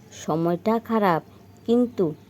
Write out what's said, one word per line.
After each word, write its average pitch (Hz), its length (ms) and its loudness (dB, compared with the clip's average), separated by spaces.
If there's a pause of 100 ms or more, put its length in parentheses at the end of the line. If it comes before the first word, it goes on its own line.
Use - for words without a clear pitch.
(260)
সময়টা 175 520 0
খারাপ, 208 440 0 (440)
কিন্তু 226 480 0 (160)